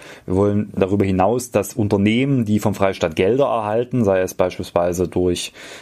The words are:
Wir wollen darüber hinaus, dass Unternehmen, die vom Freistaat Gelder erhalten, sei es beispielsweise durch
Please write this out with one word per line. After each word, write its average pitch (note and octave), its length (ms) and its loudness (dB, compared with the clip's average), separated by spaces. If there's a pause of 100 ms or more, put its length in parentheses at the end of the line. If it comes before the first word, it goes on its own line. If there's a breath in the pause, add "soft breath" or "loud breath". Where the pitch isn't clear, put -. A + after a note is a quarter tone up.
(240 loud breath)
Wir F#2 120 -2
wollen G#2 400 0
darüber G2 280 2
hinaus, G2 460 0
dass G2+ 240 -2
Unternehmen, A2 680 2
die G#2+ 160 0
vom G2+ 160 0
Freistaat F#2 400 -2
Gelder A#2 300 2
erhalten, A#2 580 0
sei F#2+ 160 2
es F#2 140 -2
beispielsweise F2 720 -2
durch F2+ 440 -2 (300 loud breath)